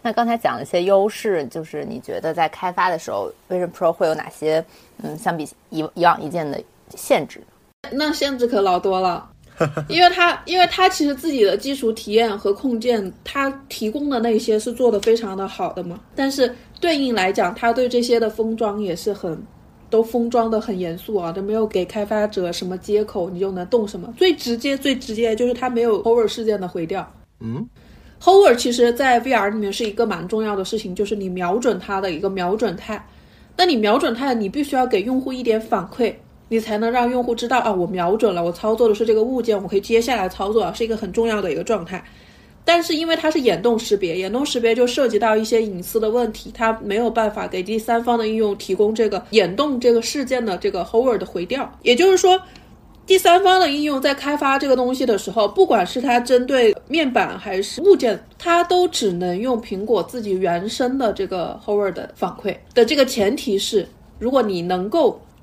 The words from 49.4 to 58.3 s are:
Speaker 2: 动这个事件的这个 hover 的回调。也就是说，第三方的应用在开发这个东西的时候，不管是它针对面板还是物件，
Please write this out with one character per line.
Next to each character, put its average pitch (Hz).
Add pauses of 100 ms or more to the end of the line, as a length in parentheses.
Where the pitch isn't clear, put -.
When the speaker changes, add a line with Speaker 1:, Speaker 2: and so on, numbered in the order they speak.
Speaker 2:
动 277
这 240
个 226
事 269
件 247
的 202
这 208
个 185
hover 226
的 185
回 170
调。 - (120)
也 240
就 359
是 370
说， 370 (640)
第 381
三 359
方 370
的 339
应 285
用 285
在 277
开 285
发 277
这 285
个 262
东 254
西 262
的 226
时 190
候， 208
不 381
管 196
是 -
它 240
针 247
对 254 (120)
面 294
板 190
还 190
是 -
物 392
件， 214 (200)